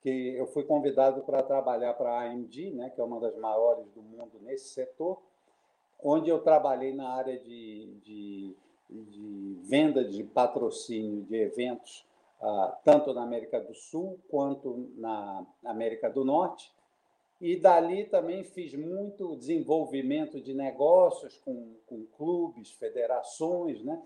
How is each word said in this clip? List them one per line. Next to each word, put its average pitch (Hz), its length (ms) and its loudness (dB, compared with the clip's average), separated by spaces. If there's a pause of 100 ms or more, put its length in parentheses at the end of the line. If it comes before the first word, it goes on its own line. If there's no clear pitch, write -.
Que 127 340 -2
eu 127 100 -2
fui 147 160 -4
convidado 135 600 4
pra 135 200 0
trabalhar 123 520 0
pra 120 260 -2
A 120 120 -6
M 123 120 -8
D, 131 260 -12
né, 131 200 -10
que - 100 -8
é - 20 0
uma 117 160 -4
das 113 180 -2
maiores 110 540 2
do 113 100 -20
mundo 110 400 -18
nesse 131 280 -10
setor, 160 520 -6 (800)
onde 156 320 4
eu 160 120 4
trabalhei 135 500 4
na 135 160 -6
área 131 320 -4
de, 113 460 -16 (180)
de, 101 500 -12 (340)
de 104 760 -12
venda 135 400 2
de 101 180 -6
patrocínio 110 1040 -2
de 107 120 -6
eventos, 113 720 -4 (340)
ah, 104 440 0
tanto 147 300 8
na 120 100 -4
América 120 340 -4
do 110 160 -8
Sul 185 540 -10
quanto 139 680 -4
na 101 480 -8 (200)
América 113 440 -4
do 135 160 -2
Norte. 156 480 0 (680)
E 175 160 -2
dali 175 480 6
também 175 400 0
fiz 160 300 -12
muito 185 600 -6
desenvolvimento 143 1040 0
de 135 140 -8
negócios 139 840 6
com, 120 360 -10 (100)
com 113 220 -14 (100)
clubes, 156 540 -4
federações, 127 1120 -2
né? 156 240 -6